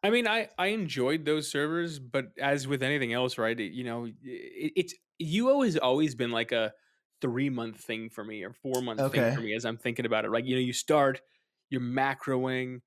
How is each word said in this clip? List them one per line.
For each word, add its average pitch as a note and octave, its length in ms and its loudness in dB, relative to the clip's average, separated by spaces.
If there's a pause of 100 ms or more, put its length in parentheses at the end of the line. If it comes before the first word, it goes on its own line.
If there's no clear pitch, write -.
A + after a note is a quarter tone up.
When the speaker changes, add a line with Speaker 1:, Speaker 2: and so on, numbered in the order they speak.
Speaker 1:
I G3+ 80 4
mean, A#3 160 4
I, A3 300 0
I F3+ 100 2
enjoyed D#3 580 0
those D3+ 240 2
servers, D#3+ 500 -2
but B2+ 380 -4
as C#3 300 0
with C3+ 160 0
anything C3+ 280 0
else, B2+ 260 0
right, A#2 220 0
it, G2+ 120 -4
you B2 120 -8
know, A#2+ 220 -6
i-, A2+ 80 -10 (100)
it, C#3 520 -8
it's, F3 180 0 (240)
U F#3 320 0
O C#4 140 6
has F3+ 140 2
always C#3 360 2
been, A#2+ 180 -2
like, A#2 200 0
a A2+ 220 2 (480)
three-month B2 580 -2
thing A2+ 300 -8
for A2 140 -12
me G#2+ 200 -10
or G2+ 100 -10
four-month B2+ 540 0
thing C3+ 220 4
for A#2+ 120 -2
Speaker 2:
Okay. - 0 -
Speaker 1:
me G#2+ 140 -4
as A#2 100 -4
I'm A2+ 120 -2
thinking A#2+ 280 -4
about A2 200 2
it, G#2+ 40 -2
right? A2+ 160 0
You C3 100 0
know, B2+ 60 0
you B2 120 -2
start, C#3 480 4 (480)
you're C3 120 -2
macroing B2+ 1040 -2